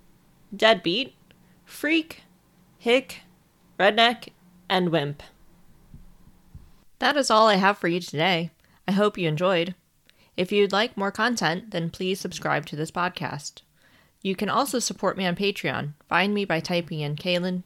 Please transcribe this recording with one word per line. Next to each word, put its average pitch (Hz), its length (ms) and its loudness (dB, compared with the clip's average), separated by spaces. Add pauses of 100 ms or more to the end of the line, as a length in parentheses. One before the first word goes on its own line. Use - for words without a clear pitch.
(560)
deadbeat, 180 580 2 (500)
freak, - 600 -4 (560)
hick, 254 420 -2 (580)
redneck, 226 500 4 (380)
and 185 220 2
wimp. 147 320 0 (1800)
That 285 200 0
is 269 120 2
all 220 160 6
I 208 120 6
have 196 200 4
for - 100 -2
you 175 120 0
today. 170 500 0 (400)
I 185 40 2
hope 208 240 2
you 175 100 0
enjoyed. 175 480 0 (640)
If 185 120 -2
you'd 202 220 4
like 214 240 0
more 196 160 -2
content, 196 600 -2
then 170 180 -4
please 185 320 -4
subscribe 151 460 -4
to 147 100 -10
this 156 120 -6
podcast. - 720 -8 (580)
You 190 120 -2
can 196 140 -4
also 247 320 0
support 202 380 -4
me 185 80 -2
on 175 100 0
Patreon. 147 600 -4 (120)
Find 180 260 0
me 202 120 -2
by 165 160 -2
typing 170 400 -4
in 147 160 -4
Kaylin 180 480 -2